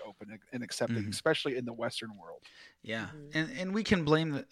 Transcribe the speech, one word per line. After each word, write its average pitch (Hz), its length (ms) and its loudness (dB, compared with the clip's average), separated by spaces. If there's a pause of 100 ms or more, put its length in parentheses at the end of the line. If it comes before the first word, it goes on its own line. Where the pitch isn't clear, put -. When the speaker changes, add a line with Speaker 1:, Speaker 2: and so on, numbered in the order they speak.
Speaker 1:
open 107 340 -14 (120)
and 123 120 -4
accepting, 117 340 0
Speaker 2:
Mm-hmm. 104 120 0
Speaker 1:
especially 147 460 2
in 123 100 -2
the 117 80 -6
Western 113 440 -4
world. 82 260 -16 (400)
Speaker 2:
Yeah. 110 240 -4
Speaker 3:
Mm-hmm. 147 300 -12
Speaker 2:
And, 160 200 2
and 185 160 -2
we 214 100 2
can 190 200 4
blame 156 280 6
the, 139 200 -2